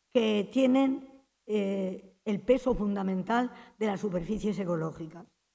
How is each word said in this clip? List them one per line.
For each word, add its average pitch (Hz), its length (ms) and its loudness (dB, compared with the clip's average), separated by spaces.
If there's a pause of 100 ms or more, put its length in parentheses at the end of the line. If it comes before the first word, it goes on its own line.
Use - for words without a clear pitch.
(100)
que 214 400 2
tienen, 269 560 2 (380)
eh, 196 640 -2 (160)
el 208 160 -2
peso 254 320 2
fundamental 202 760 0 (260)
de 220 100 -2
las 202 120 -2
superficies 185 600 -2
ecológicas. 165 680 -4 (280)